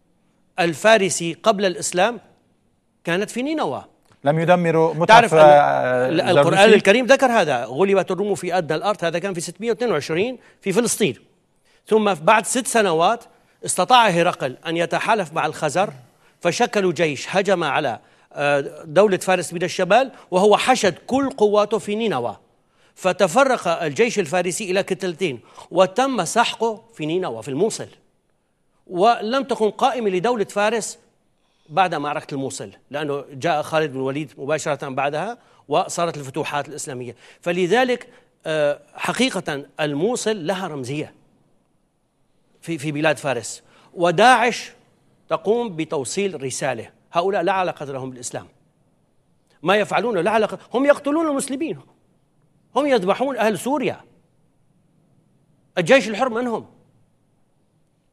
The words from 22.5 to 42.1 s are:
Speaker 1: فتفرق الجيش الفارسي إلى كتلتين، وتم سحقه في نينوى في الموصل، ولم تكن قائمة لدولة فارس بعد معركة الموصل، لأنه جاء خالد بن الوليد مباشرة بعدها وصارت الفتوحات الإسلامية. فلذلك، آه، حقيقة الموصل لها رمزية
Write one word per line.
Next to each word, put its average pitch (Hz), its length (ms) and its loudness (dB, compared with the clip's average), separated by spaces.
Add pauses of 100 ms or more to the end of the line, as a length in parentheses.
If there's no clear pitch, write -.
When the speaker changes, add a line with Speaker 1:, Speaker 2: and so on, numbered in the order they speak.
Speaker 1:
فتفرق 196 720 2 (160)
الجيش 196 360 0
الفارسي 180 520 -2
إلى 185 120 0
كتلتين، 180 560 -4 (320)
وتم 190 540 2
سحقه 226 580 -2 (100)
في 156 120 -8
نينوى 156 380 -4
في - 40 -16
الموصل، 139 400 -2 (1000)
ولم 226 560 0
تكن 220 260 -2
قائمة 233 400 0
لدولة 196 360 -2
فارس 214 540 -4 (720)
بعد 170 260 0
معركة 147 380 -6
الموصل، 131 380 -8 (200)
لأنه 143 400 -6
جاء 151 300 -2
خالد 156 300 -2
بن 131 60 -8
الوليد 135 400 -6
مباشرة 147 520 -4
بعدها 147 480 -4 (300)
وصارت 165 500 -2
الفتوحات 143 520 -8
الإسلامية. 123 460 -12 (260)
فلذلك، 214 680 0 (360)
آه، 151 340 -2 (160)
حقيقة 175 720 -4 (140)
الموصل 170 680 -2
لها 190 200 -4
رمزية 143 460 -8 (1500)